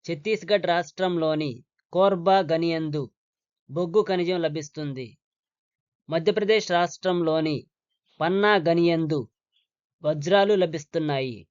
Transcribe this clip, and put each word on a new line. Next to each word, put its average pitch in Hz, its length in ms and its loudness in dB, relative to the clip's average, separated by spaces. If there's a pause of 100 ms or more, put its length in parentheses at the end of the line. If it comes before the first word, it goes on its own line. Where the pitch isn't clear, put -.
ఛత్తీస్గఢ్ 185 680 -2
రాష్ట్రంలోని 160 760 -2 (440)
కోర్బా 190 440 4 (160)
గనియందు 160 500 -2 (680)
బొగ్గు 175 400 0
ఖనిజం 180 360 0
లభిస్తుంది. 147 600 -8 (1000)
మధ్యప్రదేశ్ 202 600 0 (100)
రాష్ట్రంలోని 160 800 0 (640)
పన్నా 196 320 2 (160)
గనియందు 165 520 2 (840)
వజ్రాలు 196 580 2
లభిస్తున్నాయి. 147 760 -4 (120)